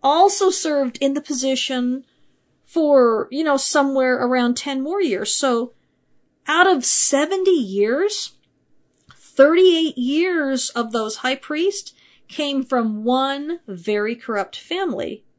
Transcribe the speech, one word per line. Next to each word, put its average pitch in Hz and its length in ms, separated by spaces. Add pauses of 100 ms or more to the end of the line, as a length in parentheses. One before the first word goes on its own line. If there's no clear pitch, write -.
also 370 460
served 285 500
in 277 140
the 294 60
position 262 840 (580)
for, 269 720
you 285 100
know, 294 140
somewhere 269 580
around 247 420
ten 269 240
more 339 220
years. 214 320
So 247 380 (760)
out 339 220
of 294 160
seventy 370 680
years, 247 840 (760)
thirty-eight 330 880
years 285 720
of 226 220
those 220 240
high 254 180
priests 311 580 (360)
came 285 340
from 220 400
one 277 640
very 208 480
corrupt 208 420
family. 339 680 (140)